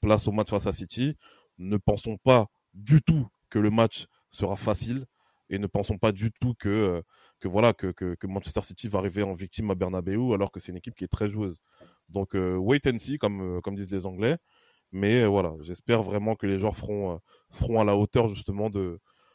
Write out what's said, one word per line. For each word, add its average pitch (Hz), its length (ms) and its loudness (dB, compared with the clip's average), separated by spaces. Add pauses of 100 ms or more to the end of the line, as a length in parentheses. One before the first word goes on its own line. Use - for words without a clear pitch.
place 107 260 4
au 104 40 0
match 104 180 -2
face 98 160 -2
à 98 60 0
City. 123 440 -4 (400)
Ne 98 220 -2
pensons 104 400 -2
pas 123 300 6 (260)
du 110 260 4
tout 156 260 2 (220)
que - 100 -2
le 107 120 4
match 113 360 2 (220)
sera 98 280 -4
facile 117 500 -4 (460)
et 98 60 -2
ne 101 80 -2
pensons 101 320 -2
pas 110 140 2
du 107 180 -4
tout 127 240 -2
que, - 140 -6
euh, 98 340 2 (380)
que - 80 -6
voilà, 107 240 4
que, - 160 -6
que, 90 260 -4
que 90 140 -8
Manchester 95 340 -6
City - 240 -12
va 101 140 -2
arriver 98 240 -2
en 98 100 -4
victime 98 380 -8
à - 20 -4
Bernabéu, 92 580 -2
alors 98 200 0
que - 80 -14
c'est - 100 -14
une 90 80 -12
équipe - 160 -14
qui - 80 -16
est 90 60 -6
très - 180 -2
joueuse. 101 340 -6 (480)
Donc, 98 280 -4
euh, 92 180 0
wait 107 320 0
and 120 120 0
see, 139 200 -6
comme, 95 380 -2
euh, 87 40 -6
comme 98 140 -6
disent 98 160 -8
les 95 160 -4
Anglais. 101 300 0 (560)
Mais, 104 300 4
euh, 110 40 6
voilà, 95 340 2
j'espère 92 440 0
vraiment 104 320 -2
que - 100 -4
les 98 140 0
joueurs 101 160 0
feront, 101 380 -6
euh, - 20 -8 (340)
seront 117 300 0
à 107 40 4
la 101 120 4
hauteur 110 320 4
justement 101 420 -4
de, 92 300 -4 (340)